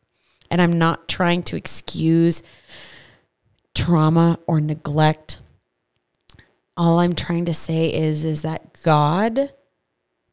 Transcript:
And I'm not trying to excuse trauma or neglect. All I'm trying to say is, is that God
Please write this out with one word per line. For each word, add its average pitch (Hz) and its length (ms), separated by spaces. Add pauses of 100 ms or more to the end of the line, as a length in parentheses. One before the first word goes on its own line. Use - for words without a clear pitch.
(500)
And 175 100
I'm 170 180
not 165 300
trying 175 360
to - 120
excuse 165 840 (1300)
trauma 165 720
or 156 140
neglect. 151 800 (1400)
All 170 220
I'm 175 160
trying 170 320
to 165 80
say 160 380
is, 156 320
is 151 180
that - 400
God 190 680 (800)